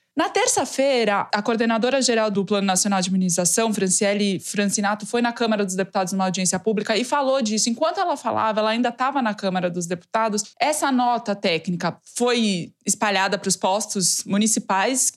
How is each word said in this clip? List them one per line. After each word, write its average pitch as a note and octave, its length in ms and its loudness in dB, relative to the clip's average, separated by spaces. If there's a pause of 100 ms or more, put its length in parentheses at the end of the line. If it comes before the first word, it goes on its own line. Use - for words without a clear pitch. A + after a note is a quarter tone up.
(160)
Na E4+ 120 2
terça-feira, C4+ 1040 2
a G#3 80 0
coordenadora A#3 640 2
geral A3 280 2
do G3 140 0
Plano G3 220 0
Nacional F#3+ 340 2
de F#3 80 -2
Imunização, F#3 640 2
Franciele G3+ 680 0
Francinato, G3+ 640 -2
foi A#3+ 160 -2
na A#3 100 0
Câmara A3 320 0
dos F#3 120 -4
Deputados F#3+ 360 -2
numa F#3+ 120 0
audiência F#3 340 -2
pública G#3+ 380 -2
e A#3+ 80 0
falou C4+ 360 0
disso. G#3+ 300 0
Enquanto E4 300 0
ela F4 160 0
falava, G#3+ 440 -2
ela G#3+ 100 2
ainda A#3 200 0
tava C4 320 -2
na G#3+ 100 0
Câmara F#3 380 -2
dos E3+ 160 -4
Deputados, G#3 760 -2
essa D4 300 0
nota A#3+ 440 2
técnica F3 640 -2 (200)
foi A3+ 560 0 (120)
espalhada G3 540 0
pros G3 180 -2
postos G3 680 -2
municipais G#3+ 920 0